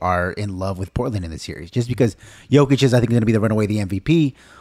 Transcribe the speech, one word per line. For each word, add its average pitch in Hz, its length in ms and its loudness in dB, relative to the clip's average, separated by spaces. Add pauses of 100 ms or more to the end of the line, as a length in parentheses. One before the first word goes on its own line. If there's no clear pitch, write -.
are 90 300 0
in 101 280 -8
love 95 200 -6
with 95 160 -10
Portland 113 300 -4
in 80 80 -10
the 78 60 -10
series, - 340 -14
just 120 160 -2
because 120 280 0 (320)
Jokic 135 360 4
is, 123 100 4
I 123 60 4
think, 117 100 0
gonna 113 160 2
be 113 60 4
the 110 80 2
runaway, 107 260 0
the 107 140 -2
M 98 80 -4
V 98 100 -6
P. 147 360 0 (260)